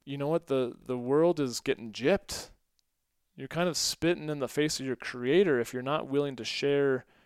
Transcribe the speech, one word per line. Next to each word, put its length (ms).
you 140
know 100
what? 200
The, 260
the 120
world 420
is 200
getting 320
gypped. 580
You're 120
kind 220
of 80
spitting 520
in 100
the 80
face 320
of 60
your 100
creator 640
if 140
you're 100
not 240
willing 300
to 60
share 600